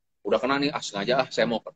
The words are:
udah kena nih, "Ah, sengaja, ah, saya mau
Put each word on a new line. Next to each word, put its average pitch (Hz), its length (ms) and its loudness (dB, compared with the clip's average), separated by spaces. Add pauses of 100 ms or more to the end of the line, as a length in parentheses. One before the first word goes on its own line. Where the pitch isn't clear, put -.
(280)
udah 107 160 2
kena 135 160 0
nih, 143 160 0
"Ah, - 80 -4
sengaja, 113 400 0
ah, 131 80 -4
saya 117 160 2
mau 113 160 -2 (120)